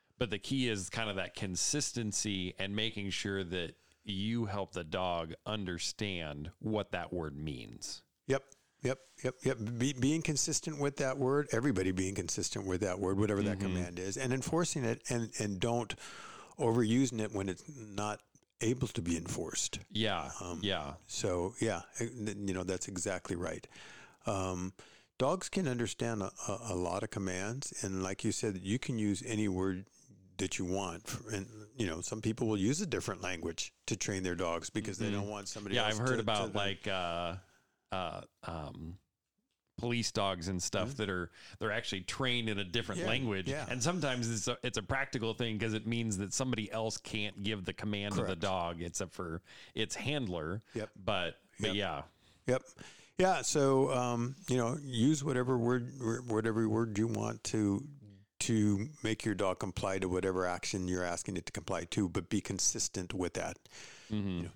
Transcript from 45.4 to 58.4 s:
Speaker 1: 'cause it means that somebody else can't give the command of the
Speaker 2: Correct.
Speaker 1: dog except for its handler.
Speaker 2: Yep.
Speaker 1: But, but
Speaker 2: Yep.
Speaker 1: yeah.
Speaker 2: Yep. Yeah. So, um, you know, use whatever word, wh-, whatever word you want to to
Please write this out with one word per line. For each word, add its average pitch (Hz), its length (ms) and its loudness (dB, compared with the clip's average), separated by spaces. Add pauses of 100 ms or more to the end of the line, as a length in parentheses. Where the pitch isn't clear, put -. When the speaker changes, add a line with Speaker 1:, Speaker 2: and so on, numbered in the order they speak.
Speaker 1:
'cause 107 160 0
it 110 140 0
means 113 300 0
that 98 160 -2
somebody 113 360 0
else 110 280 -2
can't 104 440 -4
give 101 220 -2
the 90 100 -4
command 104 400 -2
of 95 40 2
the 120 60 2
Speaker 2:
Correct. 95 180 -2
Speaker 1:
dog 87 400 0
except 85 320 -4
for 85 280 -4 (320)
its 110 220 -2
handler. 104 680 -2 (120)
Speaker 2:
Yep. 107 160 -4 (120)
Speaker 1:
But, 90 380 -2 (220)
but 107 60 2
Speaker 2:
Yep. 95 80 0
Speaker 1:
yeah. 87 260 0 (460)
Speaker 2:
Yep. 127 140 2 (560)
Yeah. 185 240 6
So, 135 520 6
um, 123 420 2 (140)
you 127 80 4
know, 123 260 2
use 135 400 4
whatever 127 340 4
word, 123 400 2
wh-, 120 320 0
whatever 110 380 4
word 110 300 2
you 110 100 4
want 110 380 0
to 101 420 2 (520)
to 104 480 4 (160)